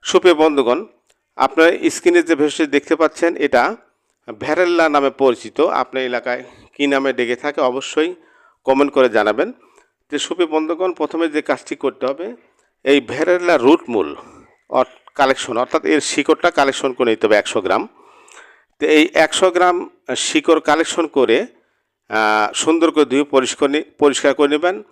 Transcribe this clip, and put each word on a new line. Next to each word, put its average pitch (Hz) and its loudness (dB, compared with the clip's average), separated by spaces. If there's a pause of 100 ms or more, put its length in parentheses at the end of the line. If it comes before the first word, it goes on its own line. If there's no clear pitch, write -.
সুপ্রিয় 180 2
বন্ধুগণ, 147 2 (500)
আপনার 160 4 (180)
স্ক্রিনে 175 2
যে 160 0
ভেষজটি 147 0
দেখতে 143 0
পাচ্ছেন, 165 -2
এটা 139 0 (640)
ভ্যারেল্লা 170 0
নামে 143 0
পরিচিত। 127 -2
আপনার 131 -2
এলাকায় 123 -6 (340)
কী 143 0
নামে 135 0
ডেকে 120 -2
থাকে, 147 -6
অবশ্যই 135 -2 (500)
কমেন্ট 135 2
করে 127 4
জানাবেন। 110 0 (580)
তো 147 -8
সুপ্রিয় 165 -4
বন্ধুগণ, 160 -4
প্রথমে 160 -4
যে 151 -4
কাজটি - -6
করতে 127 -6
হবে, 170 -8 (480)
এই 139 2
ভ্যারেল্লা 170 0
রুট 135 4
মূল 82 -2 (540)
অর-, - -4
কালেকশন, 131 -2
অর্থাৎ 127 -4
এর 156 0
শিকড়টা - -2
কালেকশন 135 -2
করে 123 0
নিতে 110 0
হবে 107 4
একশো 104 0
গ্রাম। 98 -2 (920)
তো 143 -4
এই 156 4
একশো 160 2
গ্রাম 180 0 (260)
শিকড় 156 0
কালেকশন 156 -2
করে, 131 2 (640)
আহ, 107 0
সুন্দর 160 0
করে 151 2
ধুয়ে 131 -2
পরিষ্কার 135 -2
নি-, 151 -4 (160)
পরিষ্কার 143 0
করে 143 0
নেবেন। 175 -2